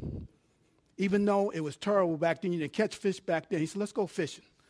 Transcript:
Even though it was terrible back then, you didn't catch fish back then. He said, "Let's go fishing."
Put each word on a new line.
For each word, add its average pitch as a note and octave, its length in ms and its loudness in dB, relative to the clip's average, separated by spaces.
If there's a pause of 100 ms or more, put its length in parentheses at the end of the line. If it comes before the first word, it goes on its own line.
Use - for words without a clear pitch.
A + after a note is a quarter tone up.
(960)
Even G3 280 2
though G3+ 260 4
it E3 100 -4
was D3 160 -6
terrible F#3 400 2
back E3 240 2
then, F#3 100 0
you F3 80 0
didn't D3 140 -4
catch G#3+ 220 0
fish F#3+ 240 -2
back D#3+ 300 -2
then. F3 100 0
He D#3+ 80 0
said, G3 120 -6
"Let's G#3 120 -4
go G3+ 160 0
fishing." - 360 -6 (260)